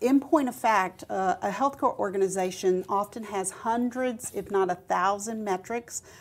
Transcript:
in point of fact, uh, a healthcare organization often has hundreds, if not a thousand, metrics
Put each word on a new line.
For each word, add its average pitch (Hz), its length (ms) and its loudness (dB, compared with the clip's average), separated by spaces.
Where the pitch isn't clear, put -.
in 262 180 6
point 269 300 4
of 233 60 -8
fact, 196 540 2
uh, 190 320 0
a 202 100 0
healthcare 254 460 0
organization 185 920 0
often 208 360 -2
has 196 260 -4
hundreds, 240 840 -2
if 202 180 -6
not 190 180 2
a 180 60 0
thousand, 202 680 -2
metrics 208 580 -6